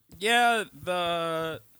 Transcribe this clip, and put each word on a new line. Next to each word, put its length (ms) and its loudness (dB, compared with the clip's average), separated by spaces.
yeah, 460 2
the, 800 -2